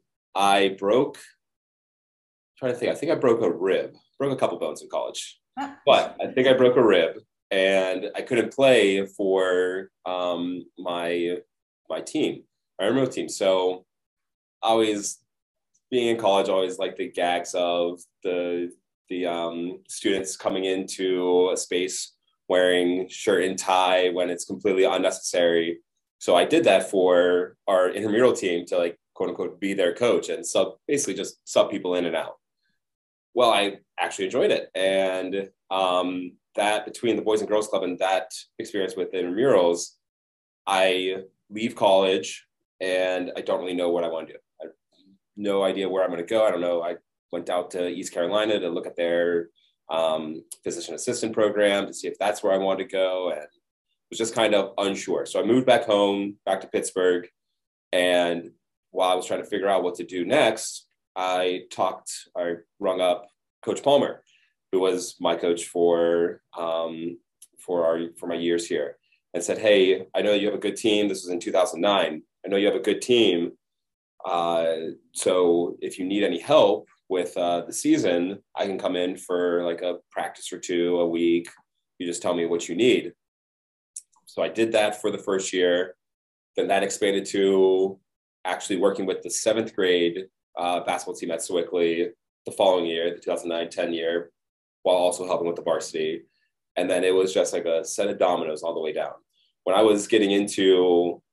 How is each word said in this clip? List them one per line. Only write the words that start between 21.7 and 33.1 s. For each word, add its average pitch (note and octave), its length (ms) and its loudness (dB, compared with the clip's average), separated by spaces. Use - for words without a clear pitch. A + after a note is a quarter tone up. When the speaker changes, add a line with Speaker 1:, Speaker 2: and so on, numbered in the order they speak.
Speaker 1:
wearing F2+ 600 2
shirt F2+ 360 0
and F#2+ 120 -2
tie F#2 520 2
when F2+ 200 -2
it's F2 160 -6
completely F#2+ 380 0
unnecessary. F2 960 0
So - 160 2
I F2 100 6
did E3+ 200 2
that - 260 4
for F2+ 640 4
our F#2 220 4
intramural G#2+ 420 2
team E2+ 340 -2
to, F#2+ 100 -4
like, F2 220 0
quote F#2 140 -4
unquote, F2 320 -8
be G2 120 -4
their F#2 220 0
coach G#2 340 0
and E2 160 -6
sub, F#2+ 300 0
basically C#3 260 -2
just - 340 -10
sub - 220 2
people F2+ 240 -4
in F2+ 120 0
and E2 100 -4
out. - 220 -8